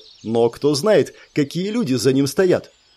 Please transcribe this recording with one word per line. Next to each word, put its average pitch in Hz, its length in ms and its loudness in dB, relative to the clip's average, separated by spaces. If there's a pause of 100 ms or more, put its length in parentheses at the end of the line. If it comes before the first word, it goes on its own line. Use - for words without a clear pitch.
(240)
Но 117 260 2
кто 143 240 -2
знает, 160 400 0 (200)
какие 165 360 -4
люди 214 240 -2
за 135 180 0
ним 139 160 2
стоят. 175 440 0 (260)